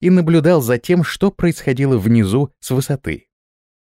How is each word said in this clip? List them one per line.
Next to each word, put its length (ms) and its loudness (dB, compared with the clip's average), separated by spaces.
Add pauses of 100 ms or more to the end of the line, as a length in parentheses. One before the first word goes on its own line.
и 80 0
наблюдал 520 2
за 160 0
тем, 260 0
что 280 -2
происходило 680 -2
внизу 640 0
с 120 -12
высоты. 580 -6 (540)